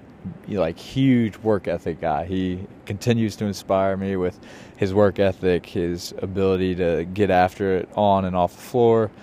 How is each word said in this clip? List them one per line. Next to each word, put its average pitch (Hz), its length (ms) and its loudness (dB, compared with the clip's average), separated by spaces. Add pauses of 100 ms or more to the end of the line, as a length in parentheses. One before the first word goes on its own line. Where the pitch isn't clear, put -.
(460)
you 104 100 -6
know, 92 40 0
like, 82 160 -2
huge 123 640 0
work 104 300 0
ethic 85 320 -4
guy. 80 260 -2
He 92 400 -4 (180)
continues 110 520 -2
to 110 80 -6
inspire 98 520 0
me 98 200 -4
with 90 220 -2 (380)
his 95 160 -2
work 101 280 4
ethic, 92 440 2
his 87 540 -6
ability 95 580 0
to 85 280 0
get 95 260 0
after 92 460 2
it - 180 -4
on 98 300 2
and 92 100 -4
off 87 220 0
the - 60 -20
floor. 113 480 2 (120)